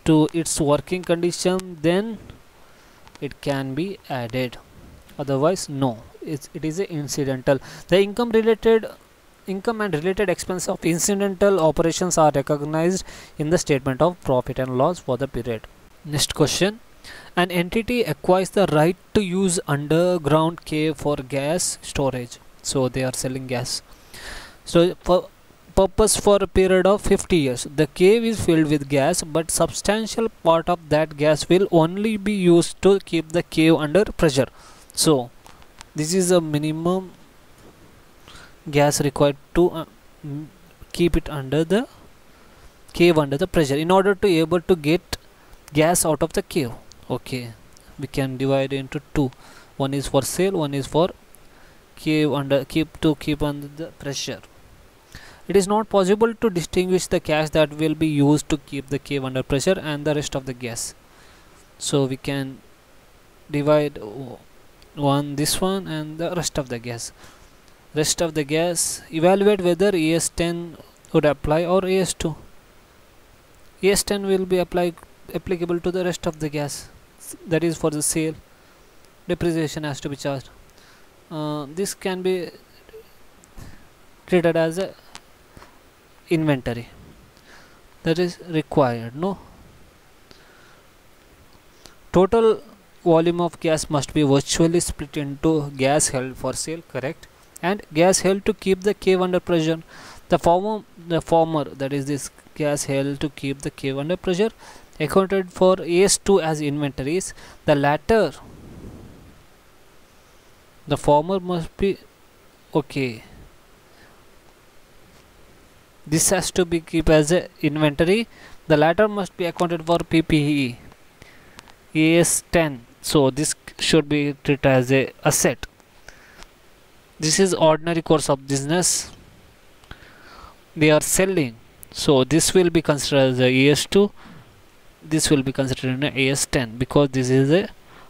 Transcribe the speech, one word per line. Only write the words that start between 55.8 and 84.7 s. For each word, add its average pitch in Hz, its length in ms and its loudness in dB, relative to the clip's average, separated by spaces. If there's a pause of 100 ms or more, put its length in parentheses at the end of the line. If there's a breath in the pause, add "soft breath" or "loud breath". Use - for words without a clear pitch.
possible 208 460 2
to 220 160 0
distinguish 180 560 0
the 175 140 0
gas 156 320 -2
that 151 240 2
will 156 180 0
be 156 140 0
used 147 420 2
to 160 80 0
keep 139 300 -10
the 139 100 -4
cave 135 260 -6
under 131 200 -4
pressure 180 360 0
and 147 240 -6
the 151 120 0
rest 147 200 -4
of 135 120 -8
the 135 60 -6
gas. 120 420 -10 (840 soft breath)
So 139 280 0
we 131 120 -4
can 135 400 -6 (920)
divide 147 480 0
o-, 113 400 -14 (560)
one 143 400 0
this 143 260 -2
one 190 260 -4
and 156 300 -10
the 165 160 -6
rest 170 240 -6
of 135 120 -4
the 120 100 -8
gas. 117 320 -10 (840 loud breath)
Rest 151 280 0
of 165 120 -2
the 156 100 -2
gas, 160 600 -4 (100)
evaluate 190 480 4
whether 180 340 2
E 160 200 2
S 160 140 -2
ten 170 480 -6 (360)
would 156 120 2
apply 151 400 0
or 180 200 2
E 190 140 0
S 175 160 -2
two. 156 200 -6 (1500)
E 190 80 4
S 190 120 0
ten 202 220 -4
will 190 200 0
be 185 120 0
apply, 175 360 0 (400)
applicable 175 480 -4
to 180 100 -4
the 185 120 -2
rest 175 220 -4
of 156 140 -6
the 151 100 -4
gas, 143 400 -6 (580)
that 160 160 0
is 165 140 -2
for 165 120 -2
the 151 120 -4
sale, 156 340 -2 (920 soft breath)
depreciation 165 560 -4
has 147 180 -8
to 156 80 -8
be 143 60 -10
charged. 139 340 -6 (800 soft breath)
Uh, 151 420 -6
this 196 200 -6
can 185 280 -6
be 185 280 -2 (1800 loud breath)
treated 170 280 2
as 165 220 0